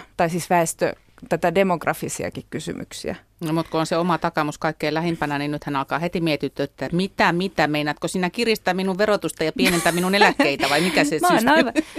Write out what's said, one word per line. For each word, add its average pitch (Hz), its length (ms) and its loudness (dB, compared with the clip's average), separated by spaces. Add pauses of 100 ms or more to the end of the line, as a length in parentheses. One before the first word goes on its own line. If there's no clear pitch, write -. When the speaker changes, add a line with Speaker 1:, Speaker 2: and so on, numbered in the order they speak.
(180)
Speaker 1:
tai 170 120 2
siis 170 200 -4
väestö, 170 440 2 (360)
tätä 170 260 0
demografisiakin 170 920 -2
kysymyksiä. - 640 -8 (300)
Speaker 2:
No, 156 80 -2
mut 165 140 -2
kun 160 120 -2
on 160 60 0
se 170 120 0
oma 170 200 2
takamus 156 400 -2
kaikkein 156 360 -2
lähimpänä, 160 440 -2
niin 143 140 -4
nythän 147 240 -4
alkaa 135 240 -2
heti 175 220 -4
mietityttää, 143 640 -2
että 139 100 -4
mitä, 190 380 2
mitä, 175 340 0
meinaatko 151 400 -2
sinä 180 220 -2
kiristää 220 440 0
minun 185 240 -2
verotusta 202 460 0
ja 156 80 0
pienentää 170 400 2
minun 180 240 2
eläkkeitä, 180 540 4
vai 156 120 2
mikä 302 220 2
se 220 180 0
Speaker 1:
Mä 349 60 4
oon 339 120 4
Speaker 2:
systeemi? 262 180 4
Speaker 1:
aivan, 233 160 2 (260)